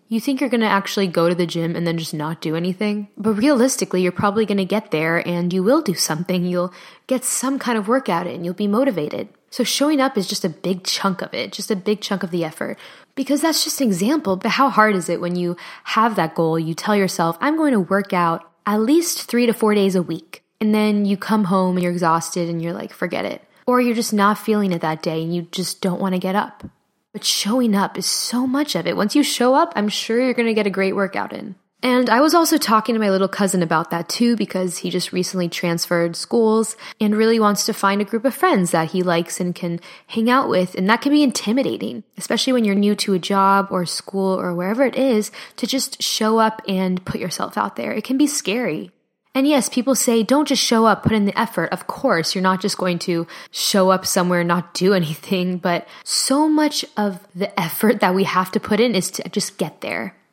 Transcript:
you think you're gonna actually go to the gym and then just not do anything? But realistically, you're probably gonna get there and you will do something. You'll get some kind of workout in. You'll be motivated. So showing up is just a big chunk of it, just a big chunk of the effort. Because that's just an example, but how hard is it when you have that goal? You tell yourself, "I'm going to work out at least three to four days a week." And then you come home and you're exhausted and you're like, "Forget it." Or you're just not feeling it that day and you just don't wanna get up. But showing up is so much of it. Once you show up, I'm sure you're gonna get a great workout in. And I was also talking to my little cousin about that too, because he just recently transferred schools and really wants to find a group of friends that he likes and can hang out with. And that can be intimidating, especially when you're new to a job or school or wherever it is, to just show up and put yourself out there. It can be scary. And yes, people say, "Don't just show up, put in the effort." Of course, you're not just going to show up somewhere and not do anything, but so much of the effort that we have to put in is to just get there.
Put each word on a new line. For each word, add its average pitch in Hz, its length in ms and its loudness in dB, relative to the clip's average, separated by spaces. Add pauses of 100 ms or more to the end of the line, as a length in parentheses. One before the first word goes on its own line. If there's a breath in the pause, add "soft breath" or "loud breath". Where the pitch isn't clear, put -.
you 220 100 -2
think 269 200 -2
you're 269 100 0
gonna 226 180 2
actually 196 400 2
go 165 200 2
to 180 80 2
the 175 120 0
gym 165 280 -2
and 170 120 -2
then 165 100 -2
just 160 160 -8
not 156 260 -6
do 160 160 -4
anything? 202 520 -4 (100)
But 214 160 0
realistically, 226 720 2
you're 180 80 2
probably 208 340 0
gonna 196 180 0
get 202 280 -2
there 160 360 0
and 175 240 -2
you 185 120 0
will 269 180 4
do 196 140 -2
something. 175 500 -2
You'll 180 280 -2 (340 loud breath)
get 262 180 -2
some 269 320 -2
kind 240 200 -2
of 202 100 -4
workout 220 400 0
in. 170 180 -8
You'll 180 80 -6
be 208 140 -4
motivated. 202 600 0 (200)
So - 140 -2
showing 285 380 0
up 262 160 0
is 185 100 -2
just - 160 -6
a 190 60 0
big 180 340 -6
chunk - 380 -2
of - 120 -10
it, - 200 -6
just - 180 -6
a 214 60 0
big 208 240 -2
chunk 190 200 -4
of 170 100 -6
the 170 120 -2
effort. - 340 -8 (380 loud breath)
Because 277 240 -2
that's 311 240 0
just - 160 -6
an 269 80 2
example, 202 480 0
but 196 160 -4
how 269 180 2
hard 214 240 4
is 180 140 -2
it 175 140 -2
when 175 160 -4
you 175 180 -2 (300 loud breath)
have 220 320 0
that 160 180 0
goal? 165 240 0
You 160 140 -4
tell 208 240 0
yourself, 175 420 0
"I'm 294 160 0
going 311 160 2
to 220 80 4
work 196 320 -2
out 170 400 0 (140)
at 214 160 0
least 311 480 0
three 240 160 2
to 226 80 2
four 214 200 2
days 196 220 2
a 180 80 2
week." - 400 -10 (160)
And 214 160 2
then 208 300 2
you 202 100 2
come 214 300 0
home 185 320 2
and 175 60 0
you're 175 100 0
exhausted 170 560 0
and 165 120 -4
you're 170 120 -4
like, - 180 -10
"Forget - 320 -4
it." - 180 -6 (240 soft breath)
Or 247 140 2
you're 240 160 2
just 220 180 -2
not 202 240 4
feeling 208 360 0
it 170 80 -2
that 160 200 -2
day 160 220 -4
and 170 100 -4
you 175 100 -2
just - 360 -8
don't 180 220 -2
wanna 185 180 0
get 185 160 -2
up. - 300 -4 (480)
But 202 100 -14
showing 226 500 0
up 196 240 0
is 185 80 -6
so - 400 -2
much 277 300 0
of 165 100 -2
it. - 120 -2
Once 208 180 0
you 294 80 6
show 254 320 2
up, 330 220 2
I'm 208 120 0
sure 226 320 -2
you're 254 120 2
gonna 233 200 0
get 208 140 2
a - 20 0
great 190 260 -2
workout 196 360 -4
in. - 240 -12 (280)
And 254 260 4
I 233 120 6
was 311 120 4
also 330 240 4
talking 220 380 2
to 220 40 0
my 208 120 2
little 190 160 2
cousin 190 340 0
about 165 300 0
that 170 180 -4
too, 233 260 2
because 185 440 -4
he 180 100 -4
just 175 240 -4
recently 180 340 -2
transferred 170 680 0
schools 220 600 2 (240 loud breath)
and 214 160 2
really 220 240 4
wants 208 280 2
to 214 60 -2
find 202 280 0
a 202 40 -2
group 226 200 -4
of 254 80 0
friends 233 380 2
that 165 200 0
he 185 120 0
likes 170 360 0
and 180 140 -4
can 170 260 -6 (280 loud breath)
hang 226 200 -2
out 254 220 2
with. 180 240 0
And 185 160 0
that 233 120 4
can 285 100 2
be 294 100 6
intimidating, 226 800 -2 (140)
especially 233 340 -2
when 240 140 4
you're 202 80 2
new 202 220 2
to 196 180 -2
a 180 60 2
job 196 500 2
or 180 160 -2
school 190 540 -2
or 180 160 -4
wherever 196 300 0
it 240 100 -2
is, 233 340 2 (280 loud breath)
to 240 100 -6
just - 340 -4
show 220 380 0
up 220 280 0
and 185 380 -2
put - 160 -6
yourself 196 380 -6
out 202 160 -2
there. 233 160 -6
It - 120 -6
can 262 140 -2
be 285 100 4
scary. 185 640 -4 (460)
And 269 120 2
yes, 285 220 2
people 254 240 0
say, 233 300 2
"Don't 285 240 2
just - 160 2
show 226 240 4
up, 208 160 2
put 208 80 2
in 214 140 2
the - 140 -2
effort." 175 320 -2
Of - 140 -8
course, 175 480 -2
you're 190 80 -2
not 185 180 2
just - 200 -4
going 180 200 0
to 165 280 -2 (240 loud breath)
show 190 400 2
up 185 120 2
somewhere 180 360 2
and 170 80 0
not 175 260 0
do 190 220 2
anything, 180 640 -2
but 175 280 -2 (160 loud breath)
so 302 460 0
much 302 340 2 (140)
of 202 220 -2 (160)
the 190 220 -4
effort 196 420 2
that 185 160 4
we 190 80 2
have 180 300 0
to 214 60 2
put 208 200 -2
in 233 160 2
is - 160 -2
to - 180 -10
just - 300 -6
get 156 220 -6
there. - 340 -8 (180)